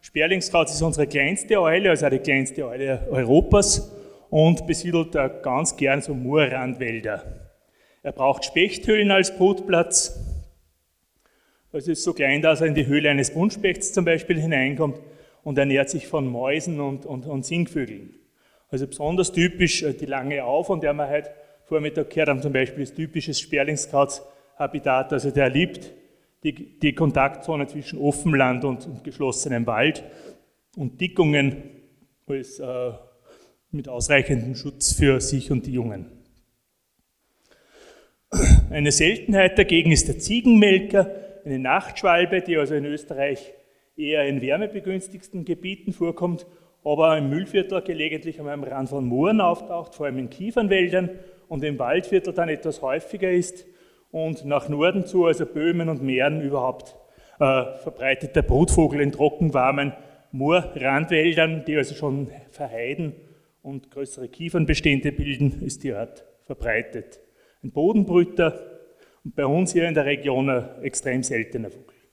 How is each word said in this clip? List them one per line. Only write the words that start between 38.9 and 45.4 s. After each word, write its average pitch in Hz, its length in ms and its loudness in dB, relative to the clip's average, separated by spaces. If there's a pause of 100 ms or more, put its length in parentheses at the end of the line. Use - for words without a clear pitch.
Seltenheit 190 680 4
dagegen 170 340 6
ist 143 160 4
der - 120 -4
Ziegenmelker, 208 880 6 (360)
eine 135 140 -4
Nachtschwalbe, 175 840 2
die 175 160 -2
also 147 180 0
in 143 100 -2
Österreich 143 680 -6 (420)
eher 151 320 0
in 139 140 -2
wärmebegünstigten 190 1040 -6